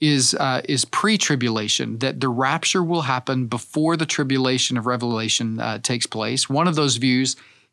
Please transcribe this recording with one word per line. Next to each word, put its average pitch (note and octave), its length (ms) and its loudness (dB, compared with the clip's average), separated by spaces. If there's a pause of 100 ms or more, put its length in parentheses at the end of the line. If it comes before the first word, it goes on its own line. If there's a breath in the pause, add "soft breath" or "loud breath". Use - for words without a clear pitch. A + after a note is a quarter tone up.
is, D3 340 2
uh, C3 280 0
is C#3 220 0
pre-tribulation, A#2+ 1120 0
that C3+ 240 -2
the C3+ 80 0
rapture C3+ 520 0
will E3+ 200 0
happen C3 460 -2
before D#3 500 0
the D#3+ 80 0
tribulation C3 720 0
of A2 80 -2
Revelation, A#2 760 -2
uh, A2+ 200 -4
takes A#2 260 -2
place. A2+ 440 -4
One D#3 200 2
of E3 60 0
those C#3+ 200 2
views B2+ 400 2 (380 loud breath)